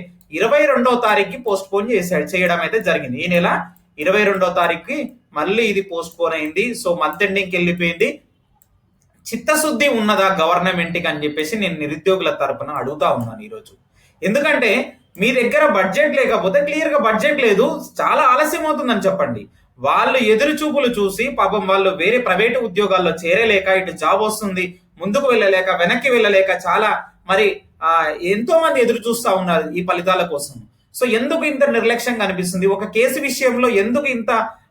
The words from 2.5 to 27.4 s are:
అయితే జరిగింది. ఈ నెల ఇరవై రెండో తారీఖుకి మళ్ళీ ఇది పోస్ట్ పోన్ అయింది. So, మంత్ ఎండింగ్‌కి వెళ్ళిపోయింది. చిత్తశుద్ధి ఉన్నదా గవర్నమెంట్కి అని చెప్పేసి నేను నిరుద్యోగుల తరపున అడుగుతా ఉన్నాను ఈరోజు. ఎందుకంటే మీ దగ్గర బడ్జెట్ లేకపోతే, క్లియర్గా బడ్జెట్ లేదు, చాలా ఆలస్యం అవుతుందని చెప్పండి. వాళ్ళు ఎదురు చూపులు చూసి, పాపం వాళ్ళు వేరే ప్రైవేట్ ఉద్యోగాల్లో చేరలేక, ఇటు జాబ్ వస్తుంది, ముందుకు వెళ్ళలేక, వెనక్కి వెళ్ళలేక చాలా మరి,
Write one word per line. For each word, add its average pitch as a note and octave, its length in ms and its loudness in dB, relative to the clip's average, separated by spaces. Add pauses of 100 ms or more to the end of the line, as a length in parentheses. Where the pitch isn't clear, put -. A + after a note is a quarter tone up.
అయితే F#3+ 200 -2
జరిగింది. D3+ 440 -2
ఈ F3+ 40 -4
నెల F3+ 380 0 (320)
ఇరవై F#3+ 260 2
రెండో F#3+ 240 2
తారీఖుకి F3 640 -2 (200)
మళ్ళీ F#3+ 300 0
ఇది G3 200 0
పోస్ట్ E3+ 380 -4
పోన్ D#3+ 140 0
అయింది. E3+ 400 -4
So, F3 280 -2
మంత్ D#3 200 -2
ఎండింగ్‌కి F#3+ 340 -2
వెళ్ళిపోయింది. F3 640 -2 (1080)
చిత్తశుద్ధి D4 600 0
ఉన్నదా G#3 520 2
గవర్నమెంట్కి E3+ 680 0
అని D3+ 160 -6
చెప్పేసి D3+ 320 -4
నేను F3+ 220 -4
నిరుద్యోగుల D#3+ 520 -2
తరపున C#3+ 400 -4
అడుగుతా D3 400 -2
ఉన్నాను A2+ 320 -4
ఈరోజు. G#2+ 320 -18 (480)
ఎందుకంటే B3+ 720 0 (260)
మీ A#3 100 2
దగ్గర B3+ 360 2
బడ్జెట్ G3+ 500 2
లేకపోతే, G#3+ 440 2
క్లియర్గా D4 380 -2
బడ్జెట్ A#3+ 420 0
లేదు, A#3 400 2 (200)
చాలా G#3 220 2
ఆలస్యం D4+ 440 2
అవుతుందని B3 340 -2
చెప్పండి. B2 480 -2 (300)
వాళ్ళు G3 400 2
ఎదురు A3+ 340 4
చూపులు D4 340 0
చూసి, G#3 380 0 (140)
పాపం G3 280 0
వాళ్ళు F#3+ 240 2
వేరే F#3+ 280 0
ప్రైవేట్ A3+ 400 0
ఉద్యోగాల్లో F#3+ 520 0
చేరలేక, F#3+ 580 2
ఇటు F#3 240 0
జాబ్ F3 300 0
వస్తుంది, F#3+ 580 -4 (200)
ముందుకు G#3 260 0
వెళ్ళలేక, G3 440 2
వెనక్కి A3+ 400 0
వెళ్ళలేక G3+ 400 4 (160)
చాలా G3 360 0 (280)
మరి, G3 300 2 (220)